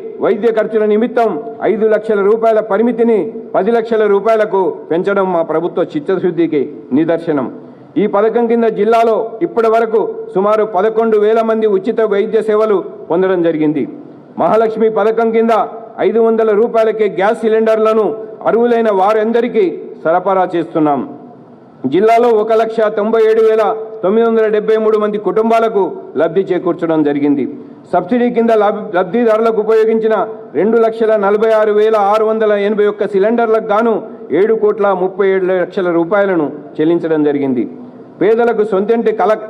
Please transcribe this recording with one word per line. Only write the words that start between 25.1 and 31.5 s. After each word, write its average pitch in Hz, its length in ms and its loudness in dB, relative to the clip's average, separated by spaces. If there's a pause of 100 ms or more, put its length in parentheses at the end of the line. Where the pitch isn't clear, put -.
కుటుంబాలకు 220 760 0 (260)
లబ్ధి 165 240 0
చేకూర్చడం 165 600 -2
జరిగింది. 143 540 0 (360)
సబ్సిడీ 233 360 0
కింద 226 200 0
లబ్-, 208 460 0
లబ్ధిదారులకు 220 680 0
ఉపయోగించిన 220 640 0 (260)
రెండు 208 240 2
లక్షల 226 380 2
నలభై 208 360 2